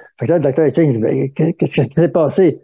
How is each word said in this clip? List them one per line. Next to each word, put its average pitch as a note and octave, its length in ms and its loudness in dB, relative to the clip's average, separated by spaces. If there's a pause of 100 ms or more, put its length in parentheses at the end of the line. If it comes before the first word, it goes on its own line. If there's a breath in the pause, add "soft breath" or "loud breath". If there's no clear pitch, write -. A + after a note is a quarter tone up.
(180 loud breath)
Fait A#2+ 80 -6
que D#3 60 2
là, F3 60 2
le D3 40 -2
docteur C#3+ 240 0
Hitching D3+ 240 2
dit, « A#2 80 -2
Ben, C3+ 340 -2
qu'est-ce D#3 500 -2
qui - 120 -6
s'est E3 140 2
passé ? » E3 560 0